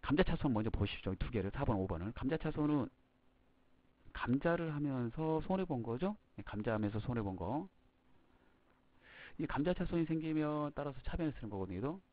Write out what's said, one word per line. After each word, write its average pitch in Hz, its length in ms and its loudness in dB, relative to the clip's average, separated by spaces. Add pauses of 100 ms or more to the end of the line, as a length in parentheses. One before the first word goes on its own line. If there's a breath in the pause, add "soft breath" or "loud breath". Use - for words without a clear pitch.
감자차손 170 520 4
먼저 107 160 4
보십시오. 101 460 0
두 - 160 -4
개를, 98 200 0
사 135 120 -2
번, 123 140 2
오 95 100 2
번을. 92 260 -2
감자차손은 147 760 0 (1200)
감자를 165 640 2
하면서 147 640 0
손해본 180 420 0
거죠? 135 340 -2 (200)
예, 101 60 -10
감자하면서 107 560 0
손해본 104 360 0
거. 110 320 -2 (1700 loud breath)
이 185 100 0
감자차손이 170 580 2
생기면 151 720 0
따라서 143 280 -4
차변을 165 300 0
쓰는 113 160 -6
거거든요, 95 280 -4
얘도. 147 240 -2 (120)